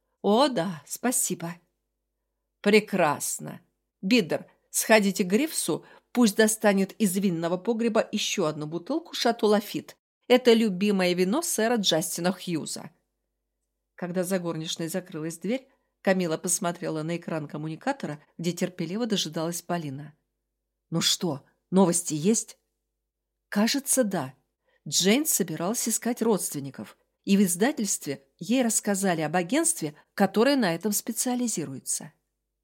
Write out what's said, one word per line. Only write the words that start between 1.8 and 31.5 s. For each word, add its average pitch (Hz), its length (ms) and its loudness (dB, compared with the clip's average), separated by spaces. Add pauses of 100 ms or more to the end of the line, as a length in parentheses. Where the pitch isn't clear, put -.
"Прекрасно. 185 1000 0 (400)
Биддер, 185 420 2 (240)
сходите 208 560 2
к 175 40 -2
Грифсу, 208 580 -2 (260)
пусть 233 240 4
достанет 202 640 4
из 190 160 2
винного 175 400 0
погреба 226 560 0
ещё 208 320 -2
одну 151 220 -2
бутылку 175 480 -6
"Шато 233 320 0
Лафит". 208 500 0 (320)
Это 247 240 6
любимое 196 640 2
вино 185 260 2
сэра 233 360 0
Джастина 170 540 0
Хьюза". 170 600 -8 (1040)
Когда 180 280 -4
за 185 160 -2
горничной 165 500 -6
закрылась 165 500 -8
дверь, 240 280 -4 (380)
Камила 180 320 2
посмотрела 165 640 -4
на 165 140 -4
экран 160 320 -8
коммуникатора, 160 760 -8 (140)
где 175 160 -2
терпеливо 180 540 -4
дожидалась 165 560 -2
Полина. 151 520 -6 (760)
"Ну 165 100 0
что, - 460 -2 (240)
новости 175 420 4
есть?" 175 460 0 (880)
"Кажется, 247 560 2
да. 165 300 -4 (520)
Джейн 202 380 2
собиралась 180 640 -2
искать 233 320 -2
родственников, 147 800 -4 (260)
и 196 140 4
в 208 40 6
издательстве 196 800 0 (140)
ей 247 260 0
рассказали 196 600 0
об 151 120 -2
агентстве, 180 600 0 (180)
которое 214 440 2
на 185 180 2
этом 208 180 -4
специализируется". 202 1200 -4 (520)